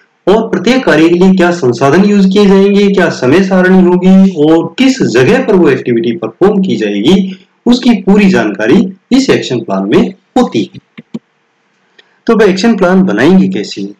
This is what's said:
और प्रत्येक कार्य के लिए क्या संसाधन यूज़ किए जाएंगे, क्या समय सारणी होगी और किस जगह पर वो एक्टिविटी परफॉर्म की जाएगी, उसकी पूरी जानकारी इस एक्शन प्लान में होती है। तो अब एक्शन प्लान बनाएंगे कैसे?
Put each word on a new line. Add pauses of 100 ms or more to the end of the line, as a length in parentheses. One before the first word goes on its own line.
(280)
और
प्रत्येक
कार्य
के
लिए
क्या
संसाधन
यूज़
किए
जाएंगे,
क्या
समय
सारणी
होगी
और
किस
जगह
पर
वो
एक्टिविटी
परफॉर्म
की
जाएगी, (200)
उसकी
पूरी
जानकारी (180)
इस
एक्शन
प्लान
में (240)
होती
है। (1500)
तो
अब
एक्शन
प्लान
बनाएंगे
कैसे? (160)